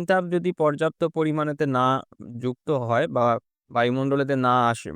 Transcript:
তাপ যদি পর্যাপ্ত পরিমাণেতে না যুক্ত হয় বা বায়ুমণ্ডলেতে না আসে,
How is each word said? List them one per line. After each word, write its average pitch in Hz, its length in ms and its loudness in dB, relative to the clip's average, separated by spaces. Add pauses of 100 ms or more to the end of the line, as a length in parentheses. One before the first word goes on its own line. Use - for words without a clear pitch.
তাপ 185 260 2
যদি 175 220 0
পর্যাপ্ত 156 540 0
পরিমাণেতে 151 600 -2
না 127 180 0 (540)
যুক্ত 127 300 -6 (100)
হয় 120 280 0
বা 123 180 0 (460)
বায়ুমণ্ডলেতে 135 640 0
না 127 180 2 (140)
আসে, 110 280 -4